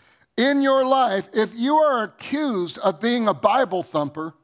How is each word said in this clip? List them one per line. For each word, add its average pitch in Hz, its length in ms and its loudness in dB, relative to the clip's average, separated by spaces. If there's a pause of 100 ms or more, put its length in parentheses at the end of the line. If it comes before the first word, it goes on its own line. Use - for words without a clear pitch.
(360)
In 277 260 2
your 269 220 2
life, 247 500 0
if 220 200 0
you 254 220 0
are 285 280 4
accused 226 760 -4
of 190 200 0
being 233 280 0
a 190 60 2
Bible 190 500 0
thumper, 156 500 -6 (100)